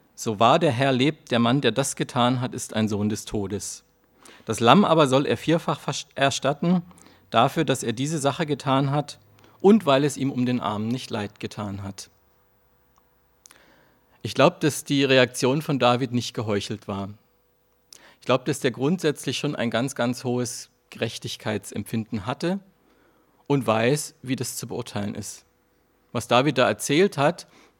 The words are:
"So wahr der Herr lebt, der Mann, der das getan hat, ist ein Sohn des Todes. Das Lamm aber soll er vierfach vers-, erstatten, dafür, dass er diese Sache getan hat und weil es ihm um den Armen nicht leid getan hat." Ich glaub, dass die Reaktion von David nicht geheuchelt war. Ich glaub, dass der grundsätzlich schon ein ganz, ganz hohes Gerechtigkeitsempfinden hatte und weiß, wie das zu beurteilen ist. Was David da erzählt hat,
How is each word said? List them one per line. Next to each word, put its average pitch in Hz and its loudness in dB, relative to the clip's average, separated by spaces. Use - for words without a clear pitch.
"So 107 -6
wahr 123 6
der 165 2
Herr 135 2
lebt, 131 0
der 120 2
Mann, 117 4
der 123 2
das 131 -2
getan 123 0
hat, 127 -6
ist - -10
ein 110 0
Sohn 104 -2
des 107 -6
Todes. 98 -8
Das 113 -6
Lamm 139 6
aber 160 4
soll 131 2
er 113 0
vierfach 156 -2
vers-, - -8
erstatten, 151 0
dafür, 131 2
dass 131 -2
er 117 -2
diese 143 -4
Sache 139 -2
getan 139 -2
hat 147 -4
und 196 6
weil 139 4
es 143 -2
ihm 131 -2
um 123 0
den 123 0
Armen 107 -2
nicht 123 -6
leid 104 -6
getan 101 -8
hat." - -14
Ich 104 -8
glaub, 147 4
dass - -2
die 139 0
Reaktion 131 4
von 151 -2
David 120 2
nicht 120 -4
geheuchelt 107 -4
war. 98 -8
Ich - -20
glaub, 127 0
dass 160 -4
der 131 0
grundsätzlich 143 -2
schon 147 -4
ein 117 -2
ganz, 120 -2
ganz 120 -4
hohes 123 -4
Gerechtigkeitsempfinden 110 -6
hatte 170 -4
und 139 0
weiß, 113 0
wie 127 -4
das - -8
zu - -10
beurteilen 104 -8
ist. - -14
Was 117 -6
David 127 4
da 123 6
erzählt 143 2
hat, 160 0